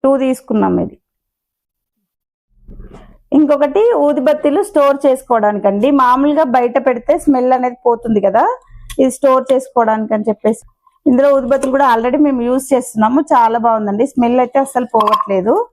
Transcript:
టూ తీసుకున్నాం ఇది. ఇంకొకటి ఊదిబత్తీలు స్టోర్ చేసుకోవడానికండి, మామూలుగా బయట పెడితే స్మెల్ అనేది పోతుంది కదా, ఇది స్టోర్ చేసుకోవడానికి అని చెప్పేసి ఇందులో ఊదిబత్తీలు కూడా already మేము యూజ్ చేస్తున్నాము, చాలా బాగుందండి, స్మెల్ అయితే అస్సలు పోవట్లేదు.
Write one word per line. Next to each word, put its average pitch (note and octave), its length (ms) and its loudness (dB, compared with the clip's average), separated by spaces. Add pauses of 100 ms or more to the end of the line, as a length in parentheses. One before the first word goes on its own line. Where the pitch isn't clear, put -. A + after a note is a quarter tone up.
టూ C4+ 80 2 (140)
తీసుకున్నాం G#3 600 -2
ఇది. - 120 -14 (2500)
ఇంకొకటి C#4+ 460 2 (200)
ఊదిబత్తీలు D4 680 0
స్టోర్ C#4 360 2
చేసుకోవడానికండి, G#3 840 0 (120)
మామూలుగా C#4+ 440 2 (120)
బయట B3 180 0 (100)
పెడితే B3 380 -2
స్మెల్ B3+ 340 2
అనేది B3 300 -6
పోతుంది A#3 400 0
కదా, A3 160 2 (560)
ఇది C4 180 4
స్టోర్ C4 340 2
చేసుకోవడానికి A3 680 -2
అని G#3+ 120 -4
చెప్పేసి G#3+ 340 -4 (420)
ఇందులో C4 280 4
ఊదిబత్తీలు C4+ 440 -2
కూడా C4+ 180 2
already B3 220 -2 (100)
మేము C4 200 -2
యూజ్ C4 160 -2 (100)
చేస్తున్నాము, A#3+ 460 0 (140)
చాలా A3+ 320 2
బాగుందండి, G#3+ 380 0 (100)
స్మెల్ A#3+ 320 0
అయితే B3 200 -2
అస్సలు A#3+ 300 -6
పోవట్లేదు. G#3+ 580 0 (180)